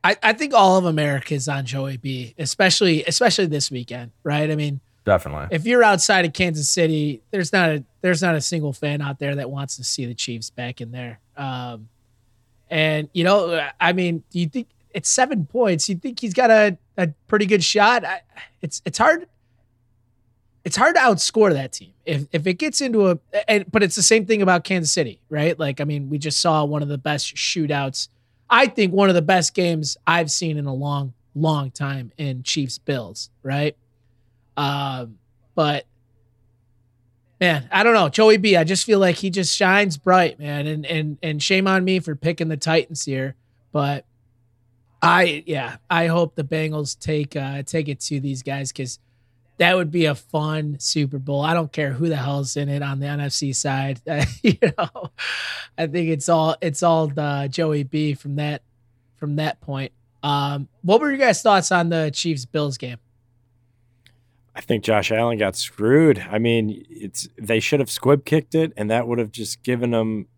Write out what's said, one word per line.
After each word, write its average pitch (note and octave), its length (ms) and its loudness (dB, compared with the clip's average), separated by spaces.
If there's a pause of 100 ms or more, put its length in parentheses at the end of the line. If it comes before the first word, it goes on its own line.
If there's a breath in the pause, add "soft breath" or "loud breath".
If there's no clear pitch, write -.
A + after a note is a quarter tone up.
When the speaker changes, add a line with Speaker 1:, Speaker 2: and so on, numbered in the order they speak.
Speaker 1:
I, G3 180 4
I A3 120 4
think C4+ 200 -4
all A3+ 220 8
of F3+ 80 4
America D3 500 0
is C3 140 -4
on C#3 180 -4
Joey C3+ 300 -6
B, B2+ 420 -8
especially, E3+ 680 2
especially F#3+ 420 2
this D3 260 -2
weekend, A#2+ 400 -10 (100)
right? D3+ 260 -2
I D#3 60 -2
mean, D3 260 -4 (240)
Speaker 2:
Definitely. D2+ 460 0
Speaker 1:
if E3 140 -2
you're A#3+ 180 4
outside F#3+ 440 4
of D#3 80 -6
Kansas D#3+ 340 -2
City, D3+ 640 0
there's F#3 220 -4
not F3+ 180 2
a, D3 140 -4 (180)
there's F3+ 200 0
not E3+ 120 2
a D3+ 60 -2
single D3+ 320 -4
fan D3 280 -4
out C#3+ 180 -8
there C#3+ 160 -4
that C3+ 160 -6
wants C#3 280 -10
to B2+ 60 -16
see - 200 -6
the A#2+ 100 -8
Chiefs A2+ 360 -8
back B2 320 -10
in A#2 100 -12
there. B2 260 -12 (180)
Um, B2 520 -10 (800)
and, D#3 460 0
you E3+ 100 0
know, E3+ 420 2 (140)
I F3+ 140 4
mean, F3 360 -2
do F3 80 -6
you E3+ 100 -2
think A#3+ 200 -8 (220)
it's - 180 -6
seven B3+ 380 0
points? G3+ 420 0
You F#3+ 80 -2
think A#3+ 240 -10
he's G#3 140 -6
got B3 160 4
a, G#3 260 6 (220)
a F3+ 100 0 (180)
pretty G#3 200 2
good G3 180 4
shot? G#3 400 4
I, F3 160 -6 (400 loud breath)
it's, - 240 -10
it's - 140 -8
hard. E4 280 4 (1400)
It's - 120 -6
hard D#4+ 200 0
to D#4 40 4
outscore G#3 540 2
that C3+ 180 -6
team. - 220 -16 (100)
If, D3 280 -4
if E3 140 -2
it F#3 80 -2
gets C#4+ 280 -4
into A3 280 2
a, E3+ 80 0 (300)
and, G#3 220 2
but G#3 120 2
it's F#3+ 140 0
the G3 60 0
same A3+ 240 4
thing G#3+ 160 2
about F3+ 220 4
Kansas F3 280 -2
City, B2+ 280 -4 (100)
right? D#3 280 0
Like, C#3+ 220 -4
I C#3+ 40 -2
mean, C#3+ 260 -4
we D3 80 -4
just D3 220 -2
saw D#3 240 2
one D3 180 -2
of C#3+ 60 -4
the C#3+ 100 -6
best D3 380 -4
shootouts. C#3+ 720 -4 (420)
I B3+ 160 6
think G3 260 0
one G3 160 4
of F3+ 60 4
the F3 80 4
best F3+ 320 2
games E3 420 -2 (100)
I've E3 240 2
seen D#3 280 -4
in C#3+ 80 -4
a C3+ 80 -4
long, C#3 400 -4 (200)
long D3 360 0
time C#3 480 -8
in C3 240 -6
Chiefs C3+ 360 -4
Bills, A2+ 520 -8 (120)
right? D3 340 -2 (840)
Um, C3+ 600 -6 (360)
but D3 320 -2 (1500)
man, D#3 300 2
I G3 120 2
don't A#3 120 6
know. F3+ 140 4
Joey A3 280 6
B, G3 200 4
I E3 80 6
just F3+ 200 0
feel G#3 140 4
like F3+ 180 4
he F#3+ 140 -4
just F3+ 260 -2
shines G3 400 4
bright, F#3 420 2
man. D3 280 -6
And, D3+ 180 -6
and, D3+ 380 -4
and D3+ 200 -4
shame F#3+ 240 2
on F#3 180 2
me F#3 160 2
for D3+ 140 -6
picking D#3+ 340 -2
the D#3 80 -4
Titans D#3+ 480 0
here, C3+ 320 -6 (360)
but C#3+ 320 -2 (960)
I, E3+ 460 2
yeah, C#3 300 -6 (120)
I E3+ 200 2
hope E3 260 0
the D3+ 100 -4
Bengals D#3 540 -4
take, D3+ 380 -4
uh, C#3 260 -6
take D3+ 260 -4
it C3+ 120 -8
to D3 180 -6
these C3+ 240 -6
guys, C#3 300 -8
'cause B2+ 260 -10 (600)
that F3 160 4
would F3 160 0
be E3 140 2
a D3 100 0
fun D3+ 640 -4
Super C#3+ 400 -2
Bowl. C#3 240 -2
I D#3+ 100 4
don't E3 200 0
care C#3+ 200 -2
who D#3 160 -2
the D#3+ 60 0
hell's C#3 420 -4
in C#3+ 120 -2
it C#3+ 120 -2
on C#3 200 -4
the C#3 80 -4
N C#3+ 120 -4
F C#3+ 120 -4
C C#3 200 -4
side. C3+ 540 -2
<laughs> D3 360 -2
You A3 140 4 (220)
know, F#3 320 -8 (680 loud breath)
I E3 120 -2
think E3 220 -2
it's D3+ 180 -2
all, D#3+ 320 4
it's E3 240 -2
all D#3+ 240 4
the C#3+ 420 -2
Joey D3+ 320 0
B D3+ 320 -2
from C#3+ 220 -8
that, D3 260 -4 (540)
from D3 200 -6
that D#3 240 -4
point. C3+ 320 -8 (300)
Um, C#3+ 460 -2 (140)
what G3+ 180 6
were D4 100 0
your C4+ 80 -2
guys' B3 240 2
thoughts G3 300 4
on E3+ 160 2
the D#3+ 260 0
Chiefs D3 300 -4
Bills C#3+ 340 -4
game? B2 200 -12 (1600)
Speaker 3:
I - 60 -12
think A2 240 -4
Josh G#2+ 280 2
Allen A#2 260 0
got G2 180 0
screwed. B2+ 720 4
I G#2+ 80 -2
mean, A2+ 500 0
it's, G#2 480 -12
they A2 240 -2
should C#3+ 200 0
have B2 100 -2
squib C#3 340 2
kicked - 300 -2
it, D#3+ 220 0
and G#2 140 -4
that A#2 160 0
would A#2+ 120 -2
have G#2+ 140 -4
just - 300 -10
given B2 280 -2
them A2 360 -2 (120)